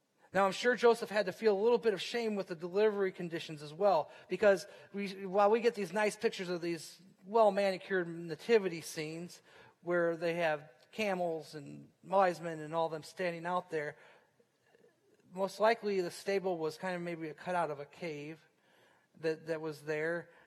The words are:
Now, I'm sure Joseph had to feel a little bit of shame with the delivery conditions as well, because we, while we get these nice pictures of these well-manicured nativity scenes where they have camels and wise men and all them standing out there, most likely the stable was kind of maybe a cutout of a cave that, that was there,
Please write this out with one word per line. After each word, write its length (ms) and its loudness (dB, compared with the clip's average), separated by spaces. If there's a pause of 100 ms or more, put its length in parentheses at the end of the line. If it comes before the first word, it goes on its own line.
(340)
Now, 120 4
I'm 60 2
sure 240 2
Joseph 340 4
had 180 0
to 40 -4
feel 260 2
a 60 -2
little 140 4
bit 160 2
of 80 -4
shame 340 -4
with 120 -4
the 80 -6
delivery 580 2
conditions 500 -8
as 100 -14
well, 360 2 (180)
because 400 4 (260)
we, 140 -4 (180)
while 240 4
we 120 6
get 140 2
these 180 -6
nice 240 0
pictures 320 -4
of 100 -2
these 380 -6 (280)
well-manicured 840 2
nativity 720 0
scenes 580 -10 (440)
where 340 2
they 160 0
have 260 2 (320)
camels 640 -2
and 300 -14 (200)
wise 360 4
men 180 -6
and 160 -8
all 140 0
them 140 -8
standing 420 -6
out 240 -2
there, 260 -4 (1400)
most 280 -4
likely 400 2
the 100 -2
stable 460 -2
was 180 -2
kind 200 -4
of 60 -6
maybe 280 -8
a 40 -12
cutout 380 -2
of 80 -8
a 60 -10
cave 540 -10 (840)
that, 260 -2
that 140 -2
was 200 -6
there, 460 -2 (200)